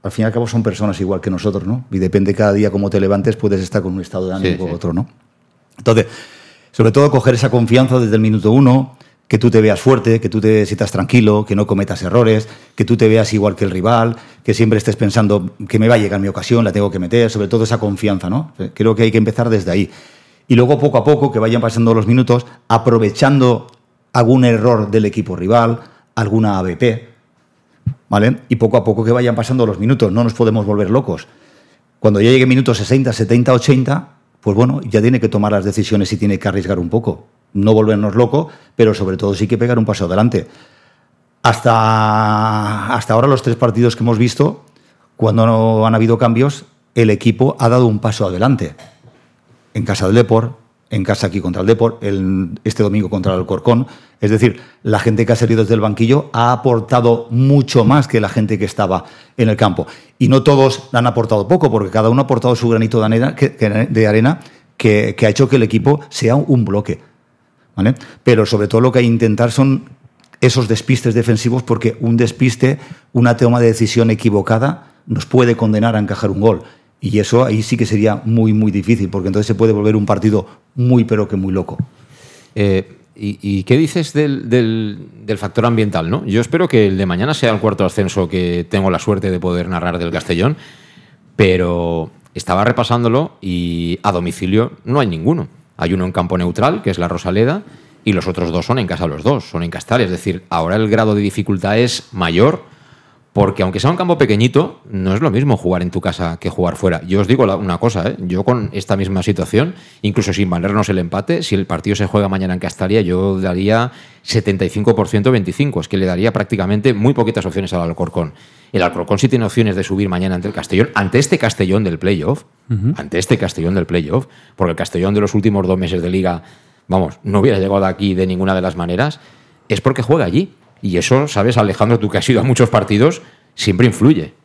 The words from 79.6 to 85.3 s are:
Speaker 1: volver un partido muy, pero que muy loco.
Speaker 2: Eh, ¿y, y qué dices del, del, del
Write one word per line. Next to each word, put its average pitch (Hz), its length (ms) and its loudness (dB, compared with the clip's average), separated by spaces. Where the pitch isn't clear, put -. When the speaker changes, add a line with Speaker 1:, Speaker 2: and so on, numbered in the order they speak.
Speaker 1:
volver 104 240 0
un 104 100 0
partido 104 400 0
muy, 123 300 2
pero 107 240 -2
que 101 80 -4
muy 95 160 -4
loco. 92 240 -6
Speaker 2:
Eh, 98 420 -2
¿y, 104 280 -8
y 101 220 -4
qué 127 120 4
dices 160 380 -2
del, 143 340 -2
del, 113 600 -2
del 107 100 -4